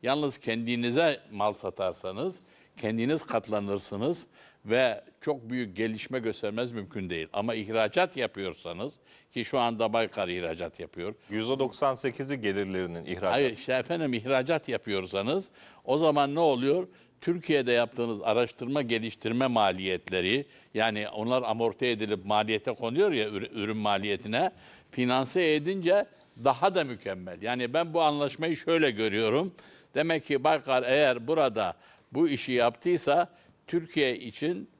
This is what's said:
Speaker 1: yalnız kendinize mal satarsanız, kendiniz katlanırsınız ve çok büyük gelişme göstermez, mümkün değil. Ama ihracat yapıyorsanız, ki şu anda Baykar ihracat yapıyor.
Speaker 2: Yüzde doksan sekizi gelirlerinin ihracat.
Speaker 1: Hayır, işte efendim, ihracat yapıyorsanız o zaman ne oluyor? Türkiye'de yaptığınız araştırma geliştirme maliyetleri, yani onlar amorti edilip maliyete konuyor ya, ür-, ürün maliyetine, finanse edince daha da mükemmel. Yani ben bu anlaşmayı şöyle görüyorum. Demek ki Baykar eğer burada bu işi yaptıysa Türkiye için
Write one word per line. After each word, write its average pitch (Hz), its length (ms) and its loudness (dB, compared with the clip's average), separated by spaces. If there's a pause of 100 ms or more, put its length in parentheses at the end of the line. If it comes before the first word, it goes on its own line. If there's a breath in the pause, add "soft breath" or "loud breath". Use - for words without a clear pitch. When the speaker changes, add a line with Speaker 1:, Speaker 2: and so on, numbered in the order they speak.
Speaker 1:
yalnız 139 340 0
kendinize 120 800 0 (120)
mal 104 220 0
satarsanız, 98 800 -6 (460 soft breath)
kendiniz 117 440 -2
katlanırsınız 107 1000 -4 (380 soft breath)
ve 117 360 2 (200)
çok 131 280 -4
büyük 117 280 -4
gelişme 110 420 -4
göstermez, 113 520 -4
mümkün 98 380 -8
değil. 80 240 -4
Ama 113 220 -2
ihracat 110 640 0
yapıyorsanız, 98 840 -6 (320 soft breath)
ki 120 140 -4
şu 139 140 0
anda 113 340 2
Baykar 104 340 0
ihracat 87 520 -6
yapıyor. 90 360 -8 (140 soft breath)
Speaker 2:
Yüzde 113 300 -2
doksan 135 360 0
sekizi 135 460 -4
gelirlerinin 92 640 -2
ihracat. 92 280 -2
Speaker 1:
Hayır, 131 240 2
işte - 160 -4
efendim, 143 400 -2
ihracat 131 560 -2
yapıyorsanız 104 800 -2 (360 loud breath)
o 135 120 2
zaman 147 380 4
ne 160 40 -2
oluyor? 151 480 2 (340 soft breath)
Türkiye'de 151 500 2
yaptığınız 117 500 0
araştırma 120 600 0
geliştirme 113 680 0
maliyetleri, 92 1000 2 (280 loud breath)
yani 107 360 0
onlar 120 340 0
amorti 113 420 0
edilip 107 400 0
maliyete 107 480 0
konuyor 143 380 0
ya, 113 180 0
ür-, 104 220 -6
ürün 107 260 -4
maliyetine, 104 720 0 (400 loud breath)
finanse 131 640 2
edince 180 500 2 (380 soft breath)
daha 139 320 4
da 175 80 2
mükemmel. 95 580 -8
Yani 120 320 -2
ben 165 200 0
bu 165 80 2
anlaşmayı 151 560 0
şöyle 160 340 2
görüyorum. 110 640 0 (420 loud breath)
Demek 156 300 0
ki 139 180 0
Baykar 135 400 2
eğer 127 440 4
burada 120 460 2 (400 soft breath)
bu 160 160 4
işi 135 220 -2
yaptıysa 143 800 2 (380 soft breath)
Türkiye 156 500 0
için 160 520 -6 (100)